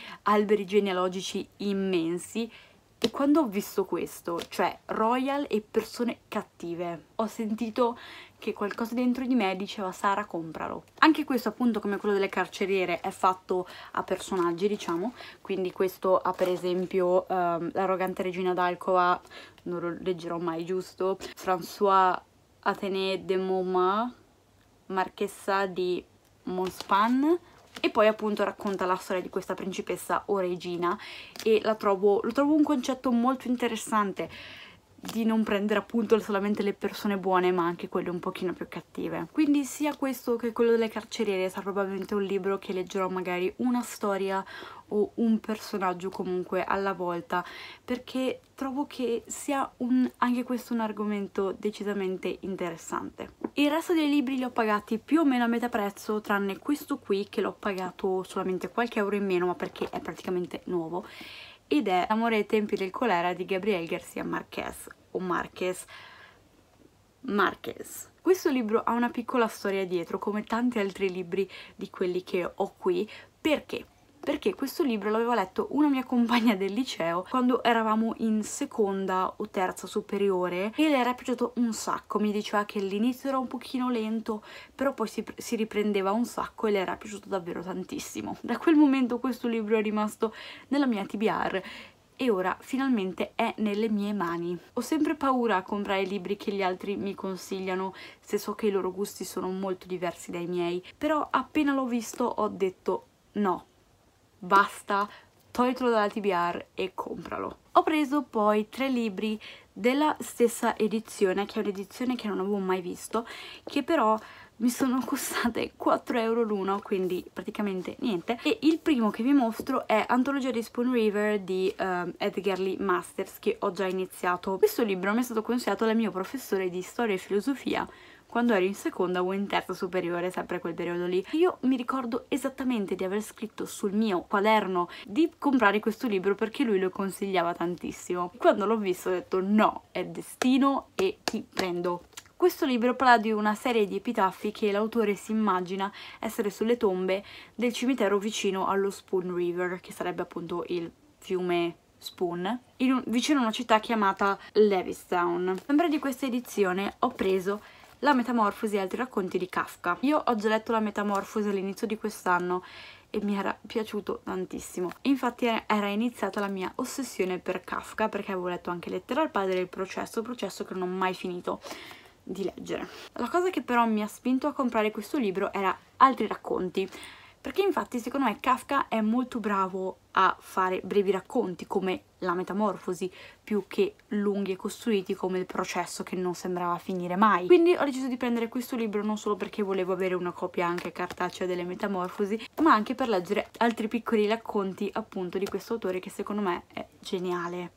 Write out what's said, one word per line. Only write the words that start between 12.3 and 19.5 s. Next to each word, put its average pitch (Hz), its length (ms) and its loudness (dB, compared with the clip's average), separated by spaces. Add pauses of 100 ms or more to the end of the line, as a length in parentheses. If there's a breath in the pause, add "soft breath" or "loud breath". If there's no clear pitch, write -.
è 190 120 -6
fatto 185 580 0 (240 loud breath)
a - 100 -2
personaggi, 175 640 0
diciamo. 196 460 -2 (280 loud breath)
Quindi 185 300 -2
questo 190 480 2
ha 180 140 0
per 180 160 0
esempio, 180 800 2
ehm, 170 440 0
l'arrogante 185 520 0
regina 180 280 -2
d'Alcova, 180 680 2 (440 loud breath)